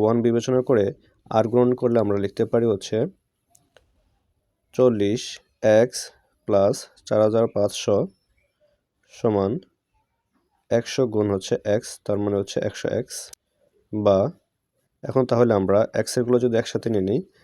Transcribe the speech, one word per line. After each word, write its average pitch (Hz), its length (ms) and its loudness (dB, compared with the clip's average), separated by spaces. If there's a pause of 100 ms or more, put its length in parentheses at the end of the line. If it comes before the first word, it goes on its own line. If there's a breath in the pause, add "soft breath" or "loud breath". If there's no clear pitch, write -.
ওয়ান 110 240 2
বিবেচনা 120 340 0 (100)
করে 107 160 2 (460 soft breath)
আর 110 200 6
গ্রহণ 123 200 4 (100)
করলে 120 220 2
আমরা 101 200 0
লিখতে 101 280 -2
পারি 117 200 2
হচ্ছে 101 260 -4 (1800)
চল্লিশ 113 460 2 (600)
এক্স 127 180 -2 (480)
প্লাস 104 280 2 (320)
চার 110 180 0
হাজার 113 200 2 (100)
পাঁচশো 101 420 -2 (1160)
সমান 101 380 -2 (1200)
একশো 117 320 -2 (100)
গুণ 104 200 0
হচ্ছে 95 200 -4 (220)
এক্স, 117 140 -6 (160)
তার 104 180 -4
মানে 104 160 -2
হচ্ছে - 180 -6 (100)
একশো - 200 -10 (120)
এক্স। - 160 -12 (760)
বা 104 260 2 (840)
এখন 127 260 0
তাহলে 120 300 2
আমরা 98 200 2 (200)
এক্সেরগুলো 123 440 0
যদি 117 140 0
একসাথে 120 360 -4
নিয়ে 98 160 -2
নিই, 123 100 -2 (240 soft breath)